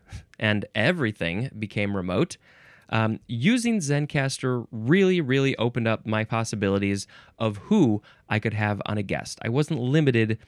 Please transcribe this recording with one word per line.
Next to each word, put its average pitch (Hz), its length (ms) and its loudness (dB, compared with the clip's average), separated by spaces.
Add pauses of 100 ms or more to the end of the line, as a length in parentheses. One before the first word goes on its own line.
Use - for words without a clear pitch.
(180)
<laughs> - 200 -20
and 107 360 0
everything 110 760 -2 (100)
became 104 380 -4
remote, 92 400 -2 (560)
um, 110 360 0
using 220 500 0
Zencastr 139 960 -2
really, 180 480 4
really 135 380 2
opened 120 280 0
up 110 200 -2
my 110 180 0
possibilities 101 840 0 (320)
of 110 200 -2
who 123 440 4 (260)
I 107 120 2
could 107 140 -2
have 104 300 0
on 104 140 -4
a 104 60 -4
guest. 90 400 -6
I - 40 -4
wasn't 143 320 -2
limited 123 680 2